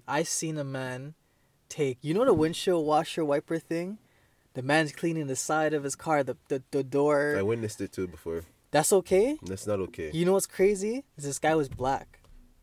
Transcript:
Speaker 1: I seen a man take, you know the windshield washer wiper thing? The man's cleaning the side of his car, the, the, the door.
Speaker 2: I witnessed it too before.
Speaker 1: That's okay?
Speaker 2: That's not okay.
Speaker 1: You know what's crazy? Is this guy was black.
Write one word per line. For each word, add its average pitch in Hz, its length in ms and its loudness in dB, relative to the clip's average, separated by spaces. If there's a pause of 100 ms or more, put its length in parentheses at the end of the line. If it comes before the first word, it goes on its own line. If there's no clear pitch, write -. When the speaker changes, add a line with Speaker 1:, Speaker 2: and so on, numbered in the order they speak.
Speaker 1:
I 143 140 0
seen 160 340 -4
a 147 80 -6
man 131 480 -8 (560)
take, 135 320 -2
you 151 140 -2
know 220 100 2
the 262 80 6
windshield 165 540 2
washer 156 400 2
wiper 147 320 0
thing? 175 400 -6 (560)
The 127 80 -6
man's 147 300 2
cleaning 160 340 -4
the 131 100 -4
side 156 380 0
of 143 100 -2
his 139 100 -4
car, 151 280 0
the, 127 140 -4 (120)
the, 135 220 -2
the 139 120 0
door. 143 560 2
Speaker 2:
I 98 40 0
witnessed 110 400 -2
it 95 100 -8
too 95 140 -4
before. 82 380 -8 (260)
Speaker 1:
That's 151 220 2
okay? 202 500 4
Speaker 2:
That's - 240 -8
not 104 140 0
okay. 85 340 -6
Speaker 1:
You 165 100 0
know 180 80 4
what's 196 140 2
crazy? 208 580 0 (140)
Is 143 60 -12
this 139 140 -6
guy 156 160 2
was 151 140 0
black. - 520 -6 (420)